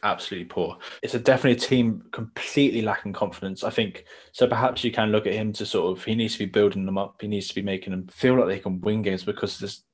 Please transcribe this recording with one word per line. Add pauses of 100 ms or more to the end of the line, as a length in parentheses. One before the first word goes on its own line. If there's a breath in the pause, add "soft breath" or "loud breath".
absolutely
poor. (260 loud breath)
It's
a,
definitely
a
team
completely
lacking
confidence,
I
think. (280 loud breath)
So
perhaps
you
can
look
at
him
to
sort
of,
he
needs
to
be
building
them
up.
He
needs
to
be
making
them
feel
like
they
can
win
games,
because
there's, (120)